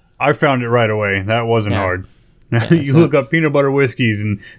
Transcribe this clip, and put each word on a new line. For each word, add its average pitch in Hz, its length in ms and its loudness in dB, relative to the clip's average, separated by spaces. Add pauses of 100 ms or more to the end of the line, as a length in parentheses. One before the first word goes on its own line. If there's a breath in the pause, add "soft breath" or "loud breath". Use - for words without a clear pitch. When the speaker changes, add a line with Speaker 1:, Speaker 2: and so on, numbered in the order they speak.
(200)
Speaker 1:
I 139 120 2
found 135 300 0
it 117 60 -6
right 117 220 2
away. 101 320 -2
That 113 200 -2
wasn't 110 320 0
Speaker 2:
Yeah. 98 80 -2
Speaker 1:
hard. 92 280 -4
<laughs> - 420 -18
Speaker 2:
Yeah, 117 200 2
Speaker 1:
You 143 200 0
Speaker 2:
so 139 60 4
Speaker 1:
look 151 160 4
up 135 180 0
peanut 160 200 0
butter 139 200 0
whiskeys, 120 500 0
and 104 180 -4 (180 loud breath)